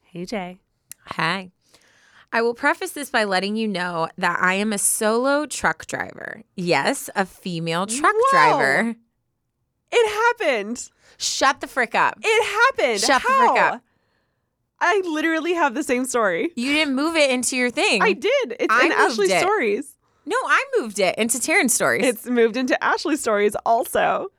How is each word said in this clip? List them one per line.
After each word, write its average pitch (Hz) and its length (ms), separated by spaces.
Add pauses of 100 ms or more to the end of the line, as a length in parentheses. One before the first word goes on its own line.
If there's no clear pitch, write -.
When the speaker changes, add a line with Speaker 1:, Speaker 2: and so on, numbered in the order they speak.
Speaker 1:
Hey, 170 160
Jay. 180 320 (480)
Speaker 2:
Hi. 185 460 (800)
I 226 100
will 233 140
preface 330 360
this 285 200
by 220 140
letting 196 300
you 220 120
know 175 400 (100)
that 175 240
I 180 140
am 208 180
a 202 60
solo 247 640
truck - 400
driver. - 560 (140)
Yes, 175 600
a 196 100
female 170 600
truck 294 300
Speaker 1:
Whoa. 494 160
Speaker 2:
driver. 233 640 (960)
Speaker 1:
It 453 500
happened. 240 480 (280)
Speaker 2:
Shut - 440
the 302 60
frick 240 260
up. 160 300
Speaker 1:
It 440 220
happened. 403 560
Speaker 2:
Shut 254 200
the - 80
Speaker 1:
How? 523 200
Speaker 2:
frick 254 120
up. 175 200 (960)
Speaker 1:
I 359 260
literally 320 480
have 294 220
the 294 80
same 254 220
story. 226 500
Speaker 2:
You 247 180
didn't 294 220
move 311 200
it 294 140
into 254 260
your 247 140
thing. 294 320
Speaker 1:
I - 120
did. 427 460
It's - 140
Speaker 2:
I - 120
Speaker 1:
in 330 40
Speaker 2:
moved - 120
Speaker 1:
Ashley's 311 300
Speaker 2:
it. 190 100
Speaker 1:
stories. 294 540 (300)
Speaker 2:
No, 359 200
I 330 200 (140)
moved 214 200
it 185 180
into 233 200
Taryn's 311 380
stories. 143 300
Speaker 1:
It's 247 200
moved 233 320
into 262 260
Ashley's 320 380
stories 208 340 (100)
also. 233 720